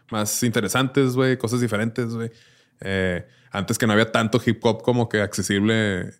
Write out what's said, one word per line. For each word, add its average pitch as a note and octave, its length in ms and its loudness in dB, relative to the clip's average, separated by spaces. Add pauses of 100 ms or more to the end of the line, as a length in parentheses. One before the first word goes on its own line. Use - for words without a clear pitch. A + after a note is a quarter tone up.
(100)
más G#2+ 340 -2
interesantes, B2+ 720 2
güey. C3 200 2
Cosas A#2+ 240 -2
diferentes, A2+ 540 -2
güey. A2+ 160 -6 (500)
Eh, F#2 460 -2 (240)
antes G#2 280 -4
que B2 80 2
no G#2+ 60 4
había A2 180 4
tanto A2+ 340 2
hip A2+ 200 0
hop A2+ 180 0
como A#2+ 260 0
que G#2+ 120 0
accesible G2+ 1000 0